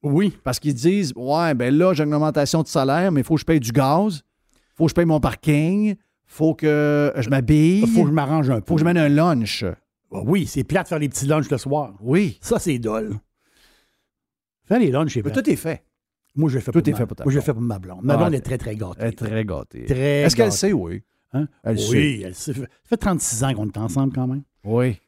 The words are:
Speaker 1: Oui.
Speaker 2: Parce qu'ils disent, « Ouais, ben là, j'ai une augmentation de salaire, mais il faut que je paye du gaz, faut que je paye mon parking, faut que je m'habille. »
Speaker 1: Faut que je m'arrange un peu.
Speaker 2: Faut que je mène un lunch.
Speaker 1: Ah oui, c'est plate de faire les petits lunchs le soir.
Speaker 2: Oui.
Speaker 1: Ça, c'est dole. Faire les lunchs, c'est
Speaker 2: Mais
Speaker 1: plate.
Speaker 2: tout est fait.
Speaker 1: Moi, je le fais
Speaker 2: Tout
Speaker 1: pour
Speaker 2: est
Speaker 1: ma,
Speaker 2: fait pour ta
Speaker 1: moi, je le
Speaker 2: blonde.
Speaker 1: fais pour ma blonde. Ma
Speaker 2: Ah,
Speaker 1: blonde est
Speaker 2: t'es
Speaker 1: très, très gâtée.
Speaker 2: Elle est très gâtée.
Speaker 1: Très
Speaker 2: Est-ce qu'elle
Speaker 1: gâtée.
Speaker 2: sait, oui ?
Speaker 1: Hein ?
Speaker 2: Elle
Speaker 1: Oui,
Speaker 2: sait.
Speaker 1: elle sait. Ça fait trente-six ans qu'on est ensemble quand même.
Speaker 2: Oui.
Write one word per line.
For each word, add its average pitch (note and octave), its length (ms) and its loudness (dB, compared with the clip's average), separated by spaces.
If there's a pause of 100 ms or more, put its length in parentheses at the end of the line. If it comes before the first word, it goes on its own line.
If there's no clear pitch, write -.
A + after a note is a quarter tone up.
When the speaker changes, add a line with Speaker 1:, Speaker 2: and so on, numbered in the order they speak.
Speaker 1:
Oui. E3+ 400 2
Speaker 2:
Parce B2 160 -4
qu'ils D3 160 -2
disent, « D#3+ 420 0
Ouais, D3 380 0
ben B2 180 0
là, D3+ 220 4
j'ai D3 100 0
une D3 100 0
augmentation D3+ 480 0
de D3+ 60 -4
salaire, D#3 440 0
mais E3+ 80 2
il D#3+ 40 0
faut D#3+ 100 0
que D3+ 60 2
je - 60 -14
paye D#3+ 140 4
du A#2 100 -6
gaz, D3 520 0 (520)
faut D#3+ 120 0
que D3+ 40 2
je - 40 -10
paye F3 100 4
mon D#3+ 160 2
parking, D#3+ 760 0 (320)
faut D#3+ 280 0
que D3 600 2
je A#2 140 -2
m'habille. » D3+ 640 4
Speaker 1:
Faut A3 80 6
que - 60 4
je D3 60 0
m'arrange C#3+ 360 2
un A#2+ 100 0
peu. - 60 -12
Speaker 2:
Faut - 80 0
que D#3 60 2
je D#3 40 2
mène E3+ 140 2
un D3+ 100 4
lunch. C#3+ 560 2 (480)
Speaker 1:
Ah F#2+ 120 -8
oui, D#3 220 0
c'est C3 180 -4
plate E3+ 220 -2
de - 20 -20
faire E3 100 -4
les D3 100 -2
petits C3 180 -6
lunchs D3+ 240 0
le C3+ 80 0
soir. C3+ 420 -4
Speaker 2:
Oui. C#3 400 0
Speaker 1:
Ça, A3+ 180 -2
c'est D3 220 -2
dole. A2 340 -4 (1500)
Faire A3+ 160 2
les F3+ 100 4
lunchs, C#3+ 220 0
c'est A#2 100 -2
Speaker 2:
Mais - 80 -4
Speaker 1:
plate. - 140 -2
Speaker 2:
tout D#4 60 2
est C#3 60 2
fait. - 280 -8 (500)
Speaker 1:
Moi, D3+ 160 2
je B2+ 60 -2
le B2+ 40 -2
fais A2+ 120 -8
Speaker 2:
Tout E3 80 4
Speaker 1:
pour - 80 0
Speaker 2:
est C#3+ 40 0
Speaker 1:
ma, A2 60 -2
Speaker 2:
fait A2+ 80 0
pour C3+ 100 -10
ta - 80 -12
Speaker 1:
moi, C3+ 80 2
je C#3 40 2
le C#3+ 40 2
Speaker 2:
blonde. B2 60 -4
Speaker 1:
fais D3 60 0
pour A2+ 100 -4
ma A2+ 160 -4
blonde. F#2 240 -16
Ma C#3 120 2
Speaker 2:
Ah, - 20 2
Speaker 1:
blonde E3 180 2
est C3 60 -2
Speaker 2:
t'es - 20 -14 (140)
Speaker 1:
très, - 20 -6
très A2 180 -8
gâtée. G2 240 -10
Speaker 2:
Elle A2+ 80 -2
est A2+ 100 -4
très A2 260 -4
gâtée. E2+ 400 -10
Speaker 1:
Très C#3+ 380 0
Speaker 2:
Est-ce D#3 120 4
qu'elle A#2 120 4
Speaker 1:
gâtée. G2+ 100 -2
Speaker 2:
sait, G3+ 160 0
oui ? G2 300 -4 (300)
Speaker 1:
Hein ? C#3+ 140 -2 (160)
Speaker 2:
Elle A2+ 140 -2
Speaker 1:
Oui, G#2 60 -2
Speaker 2:
sait. B2+ 420 0
Speaker 1:
elle F#2 100 -12
sait. - 200 -10
Ça B2 60 -8 (240)
fait - 120 -2
trente-six C3+ 480 -2
ans C3+ 100 0
qu'on G#2+ 120 -4
est G#2 120 -8
ensemble C3 340 -2
quand B2+ 140 -4
même. C3+ 160 -6 (220)
Speaker 2:
Oui. A2+ 440 0